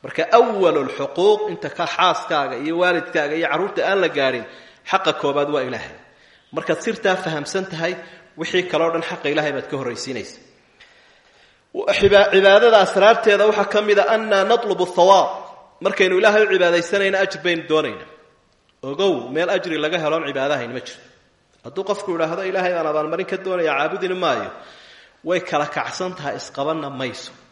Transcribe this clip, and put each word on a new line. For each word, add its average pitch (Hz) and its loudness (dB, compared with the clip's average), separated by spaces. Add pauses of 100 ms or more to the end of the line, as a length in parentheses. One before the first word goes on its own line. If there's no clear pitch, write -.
Marka 143 -4
awwalul 190 2
xuquuq, 202 0
inta 165 -8
ka 170 -4
xaaskaaga 151 0
iyo 156 -4
waalidkaaga 165 0
iyo 165 -2
carruurta 165 -2
aan 196 2
la 160 2
gaadhin, 127 -2 (400)
xaqa 147 0
koobaad 143 -2
waa 147 -2
Ilaahay. 123 -8 (580)
Markaad - -4
sirtaa 196 -2
fahamsan 160 -6
tahay, 165 -6 (440)
wixii 175 -2
kale 165 0
oo 165 2
dhan 165 -4
xaqa 170 -6
Ilaahay 151 0
baad 131 -8
ka 147 -6
horraysiinaysa. 120 -8 (1500)
Xiba-, 202 6
cibaadada 202 8
asraarteeda 202 4
waxaa 208 2
ka 208 0
mid 208 4
ah 196 2
annaa 214 0
natlubu 208 0
thawaab. 180 6 (520)
Markaynu 185 2
Ilaahay 214 6
u 202 2
cibaadaysanayna, 185 2
ajir 190 -2
baynu 165 -2
doonaynaa. 147 -2 (720)
Ogow, 170 0 (160)
meel 160 -2
ajri 180 -2
laga 156 -2
heloon 156 -2
cibaado 139 -2
ahayn 120 -6
ma 127 -8
jiro. - -16 (680)
Hadduu 180 -8
qofku 196 -6
idhaahdo, 165 -2
"Ilaahay 185 -2
baan 160 -2
abaalmarin 156 -2
ka 190 -6
doonayaa, 170 -2
caabudina 180 -2
maayo," 143 -2 (760)
way 170 -2
kala 151 -2
kacsan 180 -6
tahay, 143 -8
isqabanna 147 -6
mayso. 127 -10 (200)